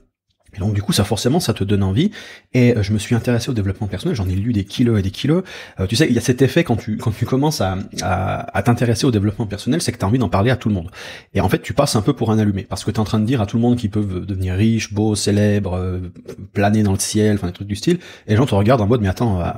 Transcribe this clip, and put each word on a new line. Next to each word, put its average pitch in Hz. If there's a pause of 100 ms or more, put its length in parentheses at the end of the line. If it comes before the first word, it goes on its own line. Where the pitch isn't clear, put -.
(520)
Et -
donc 101
du 101
coup 170
ça 107
forcément 123
ça 127
te -
donne 98
envie, 117 (440)
et, 123
euh, 104
je 98
me 107
suis 110
intéressé 117
au 131
développement 98
personnel, 135
j'en 95
ai 92
lu 101
des 101
kilos 117
et 95
des 95
kilos. 165 (340)
Euh, 95
tu 104
sais, 156
il -
y 113
a -
cet 123
effet 151
quand 120
tu, 107
quand 110
tu -
commences 143
à, 92 (240)
à, 95
à -
t'intéresser 120
au 131
développement 104
personnel, 120
c'est -
que -
t'as 98
envie 123
d'en 113
parler 113
à 127
tout 120
le 104
monde. 85 (440)
Et 95
en -
fait -
tu -
passes -
un 110
peu 143
pour 110
un 110
allumé, 101
parce -
que -
t'es 104
en 110
train 110
de 107
dire 127
à 101
tout 113
le 113
monde 120
qu'ils 110
peuvent 95
devenir 92
riches, 110
beaux, 107
célèbres, 101
euh, 92 (520)
planer 104
dans 98
le 98
ciel, 107
enfin 95
des 87
trucs 101
du 101
style, 175 (260)
et -
les 107
gens 135
te 104
regardent 110
en 101
mode 113
"Mais 98
attends, 95
euh, 85